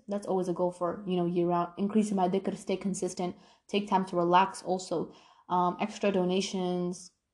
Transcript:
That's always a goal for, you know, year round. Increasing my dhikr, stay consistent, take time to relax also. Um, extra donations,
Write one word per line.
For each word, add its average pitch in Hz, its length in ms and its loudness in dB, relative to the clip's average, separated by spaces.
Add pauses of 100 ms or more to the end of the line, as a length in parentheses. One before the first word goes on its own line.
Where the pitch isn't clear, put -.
That's 202 200 -6
always 185 220 2
a 175 40 0
goal 180 180 0
for, 175 360 -4
you 180 80 0
know, 175 100 2
year 175 220 2
round. 175 300 2
Increasing 202 400 2
my 180 100 4
dhikr, 190 300 -2
stay - 180 -4
consistent, 180 580 -4 (340)
take 202 200 0
time 190 200 2
to 180 100 -4
relax 180 440 4
also. 180 520 -4 (340)
Um, 180 320 2
extra 202 320 -2
donations, 180 1000 -2 (220)